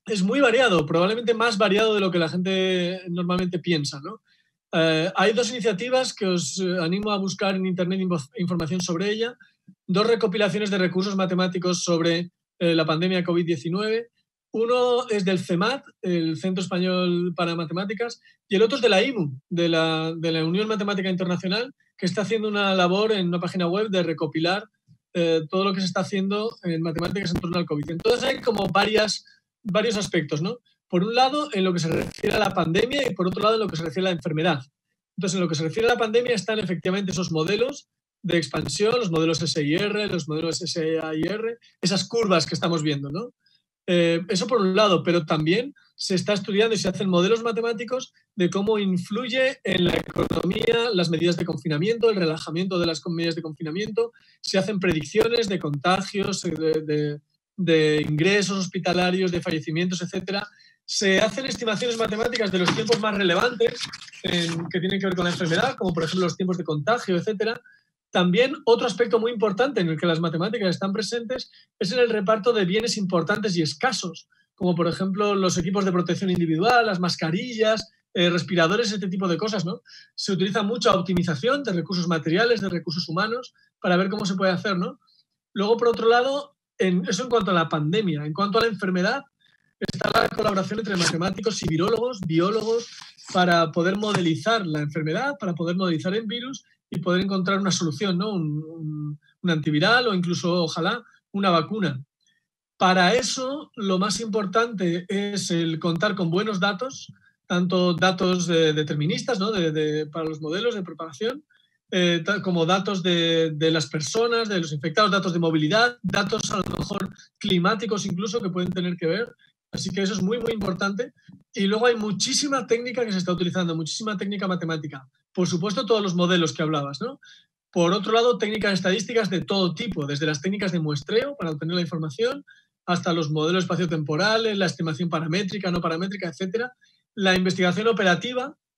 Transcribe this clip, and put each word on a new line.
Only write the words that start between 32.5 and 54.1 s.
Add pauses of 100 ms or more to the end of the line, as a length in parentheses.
pandemia
y
por
otro
lado,
en
lo
que
se
refiere
a
la
enfermedad. (560)
Entonces,
en
lo
que
se
refiere
a
la
pandemia
están
efectivamente
esos
modelos (340)
de
expansión,
los
modelos
S
I
R,
los
modelos
S
A
I
R, (220)
esas
curvas
que
estamos
viendo,
¿no? (540)
Eh,
eso
por
un
lado,
pero
también (220)
se
está
estudiando
y
se
hacen
modelos
matemáticos (240)
de
cómo
influye
en
la
economía
las
medidas
de
confinamiento,
el
relajamiento
de
las
con-,
medidas
de
confinamiento, (280)